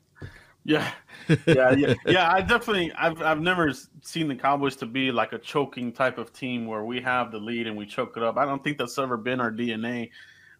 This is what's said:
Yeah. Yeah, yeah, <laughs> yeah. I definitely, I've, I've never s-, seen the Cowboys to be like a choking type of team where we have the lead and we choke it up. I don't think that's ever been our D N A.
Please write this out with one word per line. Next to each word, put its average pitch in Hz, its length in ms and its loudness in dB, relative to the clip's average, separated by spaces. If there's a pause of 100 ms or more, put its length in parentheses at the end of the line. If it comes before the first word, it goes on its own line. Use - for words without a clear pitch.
(640)
Yeah. 151 280 0 (560)
Yeah, 131 240 8
yeah, 139 280 4
<laughs> - 60 -14
yeah. 175 260 4
I 190 100 4
definitely, 202 520 2
I've, 165 300 -2
I've 156 180 2
never 175 280 2
s-, - 200 -6 (120)
seen 160 260 -4
the 135 80 -2
Cowboys 139 420 0
to - 80 -8
be 131 260 -2
like 113 220 0
a 113 60 -6
choking 131 520 -4
type 131 280 0
of 110 120 -10
team 123 360 -6
where 110 180 -6
we 123 160 -6
have 123 300 -2
the 110 80 -8
lead 117 280 -4
and 107 80 -6
we 104 120 -8
choke 120 300 -6
it 113 60 -2
up. 110 140 0
I 135 80 2
don't 139 180 -4
think 147 140 -4
that's 123 220 -6
ever 127 180 -2
been 123 220 -2
our 120 120 0
D 117 220 -4
N 110 100 -6
A. 120 280 -6 (480)